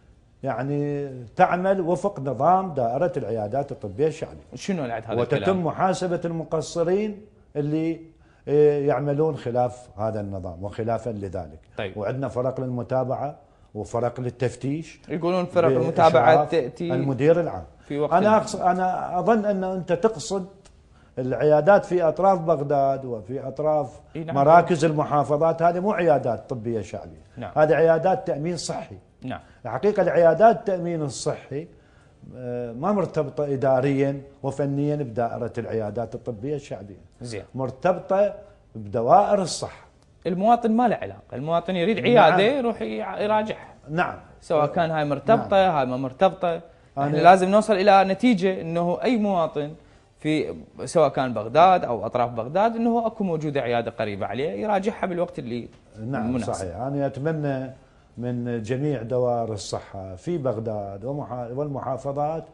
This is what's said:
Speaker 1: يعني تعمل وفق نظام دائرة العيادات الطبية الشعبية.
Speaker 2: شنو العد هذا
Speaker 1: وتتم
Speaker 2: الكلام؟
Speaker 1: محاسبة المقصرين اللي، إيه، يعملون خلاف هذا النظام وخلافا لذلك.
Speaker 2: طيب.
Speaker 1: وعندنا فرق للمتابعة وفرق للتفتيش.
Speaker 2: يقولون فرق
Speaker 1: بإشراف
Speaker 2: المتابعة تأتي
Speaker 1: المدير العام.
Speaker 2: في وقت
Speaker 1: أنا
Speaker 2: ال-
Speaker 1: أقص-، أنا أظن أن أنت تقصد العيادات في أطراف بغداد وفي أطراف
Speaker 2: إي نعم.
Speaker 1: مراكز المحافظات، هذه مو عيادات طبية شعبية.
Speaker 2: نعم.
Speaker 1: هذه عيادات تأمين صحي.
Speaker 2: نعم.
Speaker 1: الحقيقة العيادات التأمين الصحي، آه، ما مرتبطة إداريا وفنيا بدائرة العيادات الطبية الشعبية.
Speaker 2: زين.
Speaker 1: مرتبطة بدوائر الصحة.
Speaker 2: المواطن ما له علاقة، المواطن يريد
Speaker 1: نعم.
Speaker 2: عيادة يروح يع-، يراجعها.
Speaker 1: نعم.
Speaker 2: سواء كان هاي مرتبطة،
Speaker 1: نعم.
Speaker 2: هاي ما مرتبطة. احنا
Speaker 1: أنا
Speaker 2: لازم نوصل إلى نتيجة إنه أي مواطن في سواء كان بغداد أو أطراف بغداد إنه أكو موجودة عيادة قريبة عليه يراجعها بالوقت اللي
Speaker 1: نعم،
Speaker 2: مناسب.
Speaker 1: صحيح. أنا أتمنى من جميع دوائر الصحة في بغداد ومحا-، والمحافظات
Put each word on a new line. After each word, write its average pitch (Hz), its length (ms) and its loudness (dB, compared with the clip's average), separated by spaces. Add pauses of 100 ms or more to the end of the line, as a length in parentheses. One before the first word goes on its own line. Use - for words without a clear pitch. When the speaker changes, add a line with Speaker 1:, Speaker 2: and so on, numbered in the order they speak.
(420)
Speaker 1:
يعني 143 680 -4 (260)
تعمل 185 440 2
وفق 180 400 -2
نظام 151 540 0
دائرة 135 420 -2
العيادات 113 560 -6
الطبية 110 340 -4
الشعبية. 78 360 -8 (120)
Speaker 2:
شنو 165 300 -6
العد 113 220 -8
هذا 110 140 -2
Speaker 1:
وتتم 120 160 0
Speaker 2:
الكلام؟ 180 280 0
Speaker 1:
محاسبة 175 600 -2
المقصرين 170 960 -4 (360)
اللي، 156 440 -2 (480)
إيه، 147 400 4
يعملون 143 480 0
خلاف 123 520 -4 (100)
هذا 110 220 -4
النظام 92 440 -8
وخلافا 113 460 -4
لذلك. 92 500 -10 (160)
Speaker 2:
طيب. 101 200 -8
Speaker 1:
وعندنا 123 320 -4
فرق 123 320 -4
للمتابعة 127 760 -4 (380)
وفرق 117 460 -4
للتفتيش. 127 880 -6
Speaker 2:
يقولون 175 360 -2
فرق 175 240 2
Speaker 1:
بإشراف 135 140 2
Speaker 2:
المتابعة 160 600 6
تأتي 156 500 -2
Speaker 1:
المدير 139 460 2
العام. 104 240 -6 (240)
Speaker 2:
في 143 100 -6
وقت 147 140 0
Speaker 1:
أنا 208 260 6
Speaker 2:
ال- 208 40 2
Speaker 1:
أقص-، - 180 -8
أنا 180 580 0
أظن 202 260 2
أن 196 200 0
أنت 185 280 -4
تقصد 190 540 -2 (720)
العيادات 151 680 6
في 175 180 0
أطراف 175 380 2
بغداد 139 640 0
وفي 120 440 -8
أطراف 151 520 -4 (160)
Speaker 2:
إي 160 80 -8
نعم. 156 120 -4
Speaker 1:
مراكز 165 480 6
المحافظات، 151 800 2
هذه 175 180 2
مو 202 120 0
عيادات 156 580 2
طبية 113 300 -4
شعبية. 82 420 -12 (140)
Speaker 2:
نعم. 110 200 -10
Speaker 1:
هذه 156 180 6
عيادات 165 520 2
تأمين 160 300 -4
صحي. 107 400 -10 (260)
Speaker 2:
نعم. 120 180 -10 (240)
Speaker 1:
الحقيقة 190 380 0
العيادات 170 540 6
التأمين 170 460 -4
الصحي، 139 640 -8 (720)
آه، 123 360 -8
ما 147 200 -2
مرتبطة 151 520 -2
إداريا 139 800 2 (200)
وفنيا 143 540 -2
بدائرة 117 640 -4
العيادات 110 560 -6
الطبية 127 400 -8
الشعبية. 101 460 -12 (200)
Speaker 2:
زين. 117 220 -10 (120)
Speaker 1:
مرتبطة 180 800 0 (400)
بدوائر 143 680 2
الصحة. - 440 -8 (400)
Speaker 2:
المواطن 220 460 2
ما 233 160 4
له 180 80 2
علاقة، 98 240 -10 (120)
المواطن 170 440 -2
يريد 185 200 2
Speaker 1:
نعم. 165 100 -2
Speaker 2:
عيادة 185 360 8
يروح 240 400 0
يع-، 214 380 -8
يراجعها. 214 540 -2 (160)
Speaker 1:
نعم. 160 260 -2 (240)
Speaker 2:
سواء 151 260 2
كان 165 240 0
هاي 156 140 -2
مرتبطة، 190 640 2
Speaker 1:
نعم. 175 100 2
Speaker 2:
هاي 131 100 2
ما 127 100 -4
مرتبطة. 165 640 0 (380)
احنا 139 80 0
Speaker 1:
أنا 151 100 0
Speaker 2:
لازم 185 340 8
نوصل 214 240 4
إلى 196 300 6
نتيجة 190 560 2
إنه 170 420 -2
أي 247 140 2
مواطن 160 580 0 (440)
في 147 360 -2 (300)
سواء 147 240 4
كان 131 260 -2
بغداد 147 500 4
أو 110 220 -4
أطراف 120 240 0
بغداد 156 460 -2
إنه 233 300 0
أكو 220 180 -4
موجودة 156 360 -2
عيادة 117 300 -2
قريبة 104 360 -6
عليه 123 240 -4
يراجعها 202 560 -2
بالوقت 175 320 -4
اللي 120 300 -8 (320)
Speaker 1:
نعم، 143 320 -4
Speaker 2:
مناسب. 120 200 -4
Speaker 1:
صحيح. 92 240 -6
أنا 139 300 -4
أتمنى 139 640 -4 (480)
من 120 440 -4
جميع 131 400 -4
دوائر 120 500 -2
الصحة 98 640 -10
في 170 220 -6
بغداد 107 640 -6
ومحا-، 123 520 -8
والمحافظات 139 960 -6